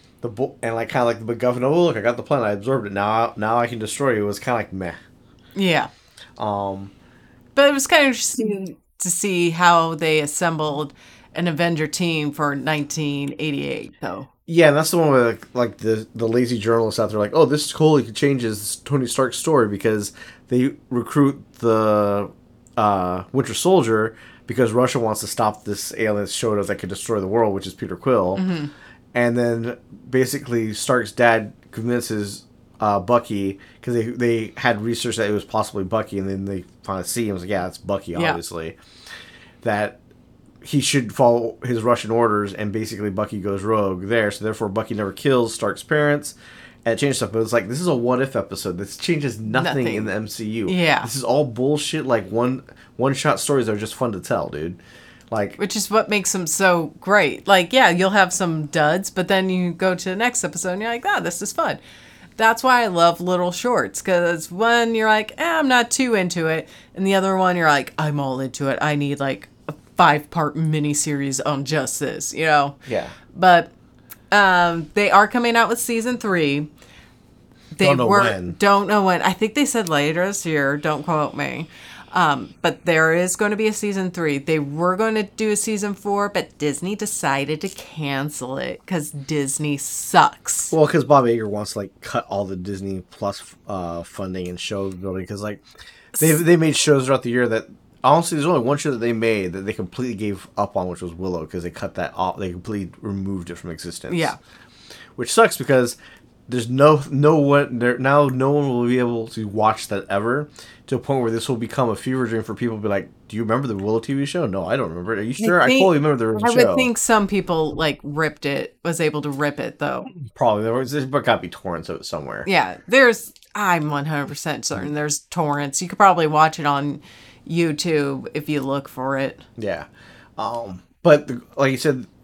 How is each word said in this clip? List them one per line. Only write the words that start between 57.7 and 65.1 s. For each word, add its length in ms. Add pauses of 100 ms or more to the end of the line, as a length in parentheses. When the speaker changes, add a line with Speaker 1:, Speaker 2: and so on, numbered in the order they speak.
Speaker 2:
yeah, 180
you'll 200
have 220
some 340
duds, 440
but 180
then 220
you 220
go 220
to 140
the 80
next 260
episode 300
and 100
you're 80
like, 160
"Oh, 140
this 200
is 120
fun." 260 (580)
That's 280
why 180
I 60
love 320
little 320
shorts, 500
'cause 480
one, 460
you're 120
like, 300